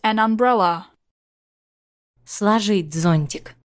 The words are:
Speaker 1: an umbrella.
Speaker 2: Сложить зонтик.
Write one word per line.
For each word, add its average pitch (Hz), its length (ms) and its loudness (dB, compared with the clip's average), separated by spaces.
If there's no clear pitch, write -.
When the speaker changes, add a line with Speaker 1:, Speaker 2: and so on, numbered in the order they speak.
Speaker 1:
an 220 160 0
umbrella. 220 680 2
Speaker 2:
Сложить 202 720 -2
зонтик. 160 720 -2